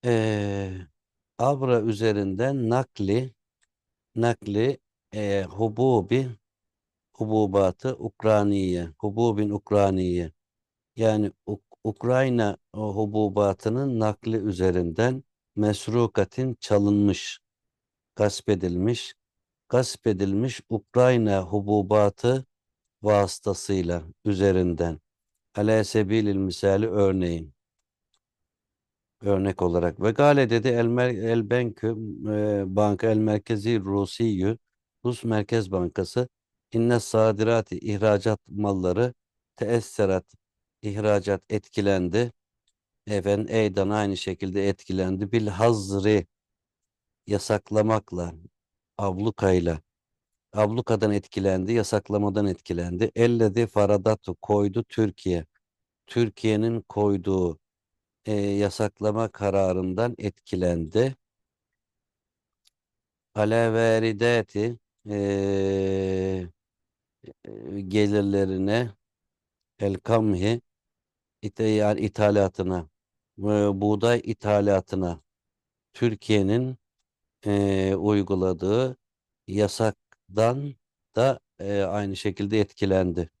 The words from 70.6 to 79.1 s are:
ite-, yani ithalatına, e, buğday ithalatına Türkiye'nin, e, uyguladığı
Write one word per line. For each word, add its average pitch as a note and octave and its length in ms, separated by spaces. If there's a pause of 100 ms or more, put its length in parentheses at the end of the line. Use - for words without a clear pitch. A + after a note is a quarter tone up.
ite-, G#2+ 220
yani G#2+ 360
ithalatına, F#2+ 880 (500)
e, G2 40 (380)
buğday G#2+ 440
ithalatına G2 960 (720)
Türkiye'nin, A2 840 (720)
e, G2 480
uyguladığı G2 1040 (500)